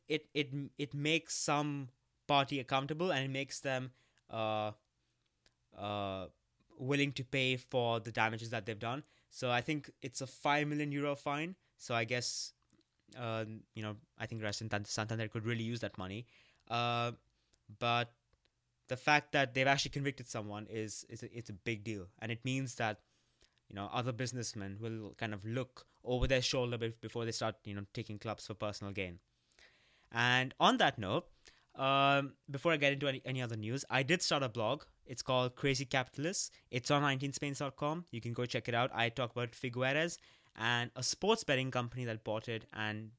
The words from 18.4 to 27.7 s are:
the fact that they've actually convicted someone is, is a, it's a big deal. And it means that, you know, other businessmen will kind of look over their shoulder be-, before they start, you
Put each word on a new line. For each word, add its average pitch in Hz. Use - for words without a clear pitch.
the 127
fact 147
that 135
they've 131
actually 139
convicted 139
someone 104
is, 107
is 113
a, 101
it's 117
a -
big 101
deal. 104
And 113
it 117
means 131
that, 110
you 98
know, 101
other 123
businessmen 110
will 113
kind 110
of 101
look 123
over 123
their 127
shoulder 123
be-, 113
before 113
they 113
start, 110
you 101